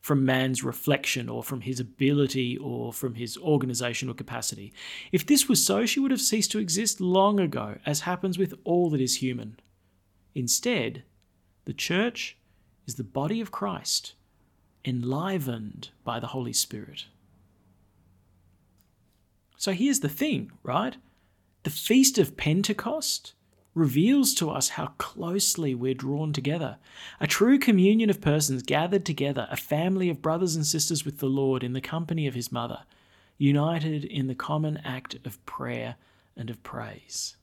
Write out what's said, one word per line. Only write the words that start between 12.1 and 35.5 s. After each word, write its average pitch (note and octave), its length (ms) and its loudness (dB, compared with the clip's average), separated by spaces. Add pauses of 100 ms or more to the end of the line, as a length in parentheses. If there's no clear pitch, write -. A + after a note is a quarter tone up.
is A#2+ 80 -10
the B2+ 100 -6
body D#3 380 -2
of G#3 80 -6
Christ, - 640 -4 (720)
enlivened B2+ 1040 -4 (140)
by A#2 160 -4
the A#2 80 -8
Holy A#2+ 260 -6
Spirit. - 520 -6 (2500)
So - 140 -2
here's A3 300 2
the D3+ 60 -2
thing, D3+ 440 -2 (100)
right? F#3+ 360 -2 (680)
The D3 80 -4
Feast C4 480 4
of - 180 4
Pentecost G#3 960 -2 (420)
reveals E3 580 4
to D#3+ 160 0
us - 200 -2
how - 180 -6 (100)
closely E3 800 -2
we're B2+ 180 0
drawn C#3+ 380 -2
together. D3 460 -2 (420)
A D3 80 -2
true B3 320 6
communion G#3+ 500 6
of F#3+ 120 2
persons D3 420 2
gathered E3+ 420 2
together, C#3+ 460 -2
a - 60 -6
family F3+ 520 0
of D3+ 120 -4
brothers E3 340 0
and D#3 100 0
sisters D3+ 400 0
with C#3+ 140 -8
the C#3 80 -2
Lord C3+ 360 2
in B2 100 -4
the C3 80 -4
company E3 440 -4
of B2+ 80 -2
his A#2+ 180 -6
mother, A#2+ 280 -6 (580)
united D3 680 2
in C3+ 220 -4
the C3 80 -4
common D3+ 420 -2
act B2+ 380 -10 (100)
of - 200 -12
prayer A#2+ 520 -8 (400)